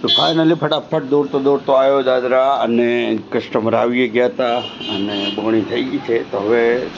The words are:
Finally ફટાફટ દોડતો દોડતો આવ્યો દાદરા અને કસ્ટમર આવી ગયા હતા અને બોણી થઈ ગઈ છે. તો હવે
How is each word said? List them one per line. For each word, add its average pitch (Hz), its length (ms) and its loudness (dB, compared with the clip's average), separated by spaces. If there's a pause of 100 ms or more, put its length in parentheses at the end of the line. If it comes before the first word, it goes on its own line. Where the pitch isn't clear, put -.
(180)
Finally 160 360 2
ફટાફટ 151 480 -2
દોડતો 139 360 0
દોડતો 139 340 2
આવ્યો 135 300 4
દાદરા 127 520 2
અને 117 640 0 (140)
કસ્ટમર 113 420 -2
આવી 120 340 2
ગયા 120 180 2
હતા 123 320 -2 (360)
અને 101 420 -4
બોણી 107 260 0
થઈ 120 220 -4
ગઈ 131 140 -4
છે. 113 320 -2
તો 104 80 -4
હવે 117 480 2 (120)